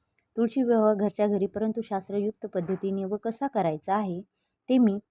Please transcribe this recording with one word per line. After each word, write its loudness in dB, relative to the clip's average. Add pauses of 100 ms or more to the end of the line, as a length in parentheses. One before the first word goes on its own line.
(380)
तुळशी 0
विवाह 4
घरच्या 0
घरी 0
परंतु -4
शास्त्रयुक्त -4
पद्धतीने -4
व -4
कसा -6
करायचा -2
आहे -2 (480)
ते 4
मी 4 (120)